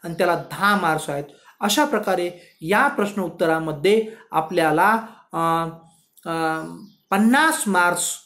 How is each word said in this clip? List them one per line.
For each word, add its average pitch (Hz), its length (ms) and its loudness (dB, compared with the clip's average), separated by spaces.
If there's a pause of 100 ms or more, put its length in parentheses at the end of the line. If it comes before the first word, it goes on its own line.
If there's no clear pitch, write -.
आणि 170 100 -10
त्याला 175 220 2
दहा 202 400 0
मार्क्स 160 340 -2
आहेत. 143 140 -6 (360)
अशा 208 260 2
प्रकारे 185 760 -4
या 208 260 2
प्रश्न 208 340 -4
उत्तरामध्ये 165 880 0 (240)
आपल्याला, 165 600 2 (420)
अ, 165 60 -4 (920)
अ, 160 320 -2 (500)
पन्नास 247 560 4
मार्क्स 175 460 2 (120)